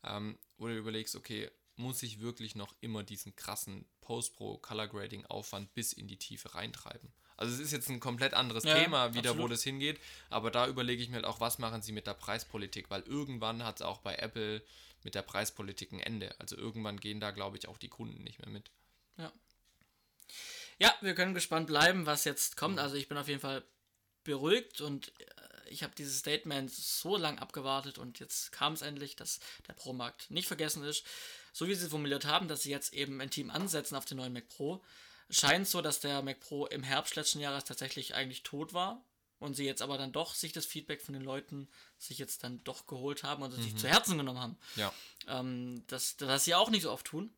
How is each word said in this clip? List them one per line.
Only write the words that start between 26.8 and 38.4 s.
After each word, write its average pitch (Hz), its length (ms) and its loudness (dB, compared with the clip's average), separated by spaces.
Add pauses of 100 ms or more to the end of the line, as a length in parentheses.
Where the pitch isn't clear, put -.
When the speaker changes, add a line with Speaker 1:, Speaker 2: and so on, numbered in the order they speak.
Speaker 2:
lang 160 240 2
abgewartet 135 600 -2
und 123 200 -10
jetzt - 320 -4
kam's 156 300 0
endlich, 143 340 -6
dass - 240 -4 (280)
der - 60 -12
Pro-Markt 123 580 -6
nicht 175 160 0
vergessen 151 360 0
ist. 147 220 -2 (480)
So 165 140 -2
wie 196 80 4
sie 175 140 -2
formuliert 143 360 2
haben, 165 220 6
dass 151 160 0
sie 143 80 0
jetzt 139 220 -2
eben 139 280 -2
ein 135 80 -4
Team 135 200 -2
ansetzen 160 460 0
auf 131 100 -2
den 139 120 -6
neuen 127 160 -4
Mac 120 160 -8
Pro, 160 340 -4 (460)
scheint 170 380 8
so, 175 140 4
dass 151 180 2
der 143 240 0
Mac 135 160 -4
Pro 143 260 -2
im 143 180 -4
Herbst 135 320 2
letzten 147 240 2
Jahres 139 260 -2
tatsächlich 135 500 -4
eigentlich 131 280 -2